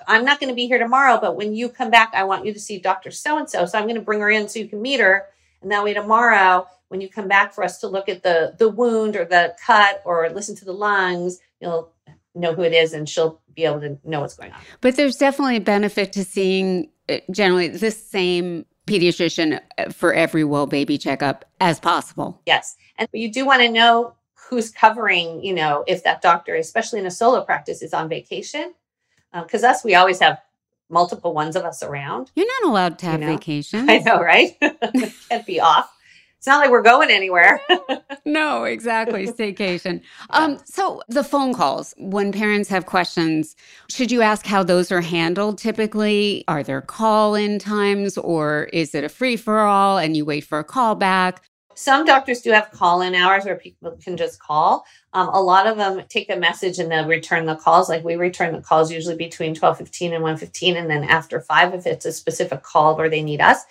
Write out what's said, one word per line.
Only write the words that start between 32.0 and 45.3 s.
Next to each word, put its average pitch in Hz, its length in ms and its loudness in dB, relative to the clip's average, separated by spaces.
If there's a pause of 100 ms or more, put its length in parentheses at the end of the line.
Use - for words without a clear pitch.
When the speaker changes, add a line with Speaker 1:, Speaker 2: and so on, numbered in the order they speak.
Speaker 2:
You're 349 100 0 (160)
not 370 80 2
allowed 180 300 0
to 185 80 -8
have 160 140 -2
Speaker 1:
You 151 40 -6
know? 160 80 -2
Speaker 2:
vacations. 156 560 -4
Speaker 1:
<laughs> - 0 -
I - 100 6
know, 180 220 2
right? 170 400 4
<laughs> 233 680 -2
Can't 233 180 -6
be 175 120 -4
off. - 320 4 (460)
It's - 80 -20
not 285 140 4
like 285 100 4
we're 233 140 6
going 262 260 6
anywhere. 190 500 4 (100)
<laughs> - 0 - (580)
Speaker 2:
No, 294 360 -2
exactly. 226 640 -4
Speaker 1:
<laughs> 233 40 -6
Speaker 2:
Staycation. 190 720 -6 (300)
Um, 311 340 2
so - 420 -6
the 269 160 -2
phone 277 300 -2
calls, 151 460 -4
when 202 320 -4
parents 208 380 -2
have 190 180 -2
questions, 160 680 -2 (320)
should 240 240 -4
you 240 120 2
ask 214 240 0
how 196 160 2
those 180 280 2
are 180 100 0
handled 175 580 -2